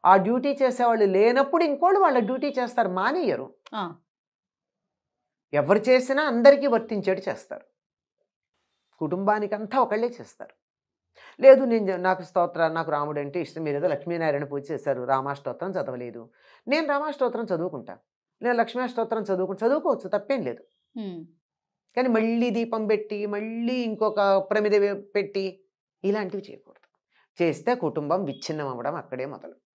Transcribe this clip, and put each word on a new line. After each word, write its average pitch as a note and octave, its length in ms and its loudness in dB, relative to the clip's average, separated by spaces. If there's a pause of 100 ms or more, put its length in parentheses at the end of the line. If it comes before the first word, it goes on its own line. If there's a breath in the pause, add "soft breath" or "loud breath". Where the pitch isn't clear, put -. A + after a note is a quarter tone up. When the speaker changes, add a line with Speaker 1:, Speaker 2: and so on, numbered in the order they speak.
Speaker 1:
ఆ F#3 120 8
డ్యూటీ A#3+ 360 0 (100)
చేసేవాళ్ళు A#3+ 420 2
లేనప్పుడు B3 600 4
ఇంకోళ్ళు E4+ 360 2
వాళ్ళ D4 180 4
డ్యూటీ B3+ 300 -2
చేస్తారు, A#3+ 400 -2
మానేయరు. F#3 600 -2 (260)
Speaker 2:
ఆ. G#3 100 -6 (1700)
Speaker 1:
ఎవరు D3 360 4
చేసినా B3+ 340 4
అందరికీ C#4 440 6
వర్తించేట్టు G#3 640 -2
చేస్తారు. - 360 -12 (1300)
కుటుంబానికంతా G#3 760 -2
ఒకళ్ళే A#3 300 0
చేస్తారు. - 460 -16 (840 loud breath)
లేదు, C4 240 12
నేను A3+ 220 2
జ-, F#3 200 -2
నాకు F#3 160 2
స్తోత్ర, E3+ 460 0
నాకు D#3+ 220 -2
రాముడు D3 300 -2
అంటే C#3+ 200 -6
ఇష్టం, - 220 -8
మీరు C#3+ 140 -2
ఏదో D#3+ 120 0
లక్ష్మీనారాయణ D#3 560 -2
పూజ C#3 260 -8
చేశారు, C3+ 320 -4
రామాష్టోత్రం C3+ 680 -4
చదవలేదు, B2 520 -8 (440 soft breath)
నేను D4+ 220 -2
రామాష్టోత్రం C#4+ 560 -4
చదువుకుంటా, D#3 500 -6 (480)
నేను A#3+ 140 0
లక్ష్మీ A#3 260 -2
అష్టోత్తరం A#3 400 -4
చదువుకుంటా, F#3+ 440 -2
చదువుకోవచ్చు, C#4+ 420 0
తప్పేం G3+ 340 -4
లేదు. A#2+ 200 -8 (320)
Speaker 2:
ఉమ్. G3 260 -10 (760)
Speaker 1:
కానీ B3+ 120 0
మళ్ళీ A#3 420 0
దీపం A3+ 360 -2
పెట్టి, G#3 400 -2
మళ్ళీ A3+ 480 -6
ఇంకొక G#3+ 460 -2 (300)
ప్రమిద G#3 240 2
వే-, G3+ 280 0 (120)
పెట్టి G3 320 -4 (580)
ఇలాంటివి G3 460 -2
చేయకూడదు. - 380 -20 (500)
చేస్తే D#3 360 0
కుటుంబం D#3+ 500 -2
విచ్ఛిన్నం D3 440 -6
అవ్వడం B2+ 260 -6
అక్కడే C3 320 -10
మొదలు. C3 300 -16 (180)